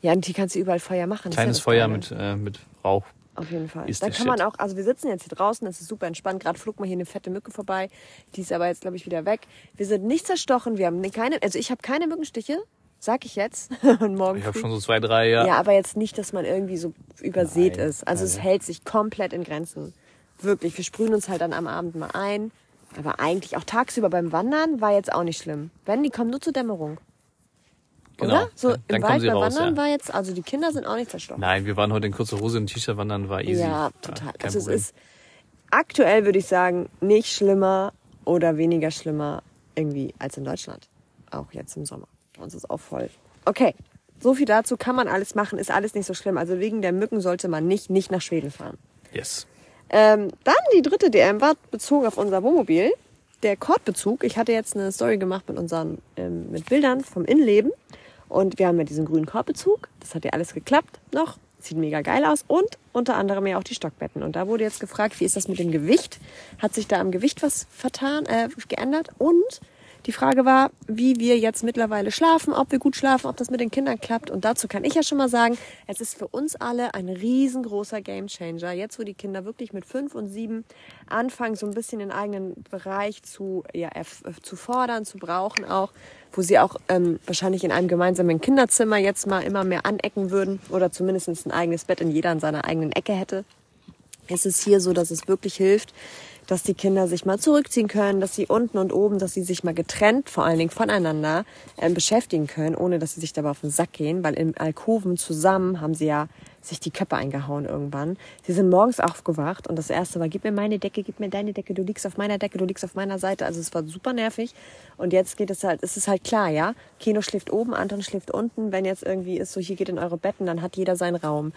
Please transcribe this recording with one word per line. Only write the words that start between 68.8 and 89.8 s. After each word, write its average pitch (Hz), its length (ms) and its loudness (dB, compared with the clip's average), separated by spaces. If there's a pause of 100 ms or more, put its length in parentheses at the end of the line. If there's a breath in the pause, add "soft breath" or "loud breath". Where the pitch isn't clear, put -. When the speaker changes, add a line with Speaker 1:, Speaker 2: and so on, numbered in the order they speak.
Speaker 1:
Und 339 420 4 (440 loud breath)
die 233 80 -4
Frage 262 320 4
war, 262 260 6 (160)
wie 240 320 2
wir 240 180 6
jetzt 226 260 0
mittlerweile 214 480 0
schlafen, 320 420 4
ob - 180 2
wir 269 80 2
gut 269 160 2
schlafen, 269 320 2
ob - 80 -6
das 247 140 -6
mit 254 100 -2
den 233 120 -2
Kindern 269 280 -2
klappt. - 300 -6
Und 196 160 -4
dazu 226 240 0
kann - 160 -4
ich 294 80 0
ja 320 100 4
schon 294 140 0
mal 269 100 2
sagen, 233 300 4 (280 loud breath)
es 202 140 -10
ist - 180 -10
für 202 100 -10
uns 285 280 -6
alle 240 380 -4
ein 185 160 -6
riesengroßer 220 920 0
Gamechanger. 180 720 -8
Jetzt, 190 280 -8
wo 226 40 -6
die 202 120 -10
Kinder 190 280 -10
wirklich 226 300 -12
mit 190 120 -10
fünf 269 300 -8
und 208 140 -8
sieben 226 340 -8 (440 loud breath)
anfangen, 233 480 -4
so 208 100 -8
ein 208 80 -6
bisschen 226 260 -8
den 196 120 -8
eigenen 196 420 -6 (180)
Bereich 196 520 -6
zu, 190 400 -8 (100)
ja, 170 160 -6
erf-, - 340 -14 (200)
zu - 120 -14
fordern, 240 480 -2
zu 208 140 -14
brauchen 190 480 -4
auch, 190 260 -2 (400 loud breath)
wo 190 100 -4
sie 180 180 4
auch, - 180 4 (100)
ähm, 175 380 2
wahrscheinlich 185 400 -2
in 160 80 0
einem 180 160 2
gemeinsamen 175 500 4
Kinderzimmer 240 580 4
jetzt 202 300 0
mal 196 160 0
immer 196 220 0
mehr 180 200 0